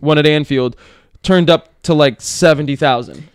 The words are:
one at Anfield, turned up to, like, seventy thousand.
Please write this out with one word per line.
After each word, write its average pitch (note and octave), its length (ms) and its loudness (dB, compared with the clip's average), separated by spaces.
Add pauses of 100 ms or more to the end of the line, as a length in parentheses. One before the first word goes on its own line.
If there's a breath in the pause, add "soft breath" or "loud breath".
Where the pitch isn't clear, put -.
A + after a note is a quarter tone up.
one D3+ 160 2
at D3+ 80 2
Anfield, C#3 500 -2 (480 soft breath)
turned F3+ 260 2
up - 340 -2
to, E3+ 100 -2
like, C#3+ 260 0
seventy D3 560 0
thousand. B2+ 600 -4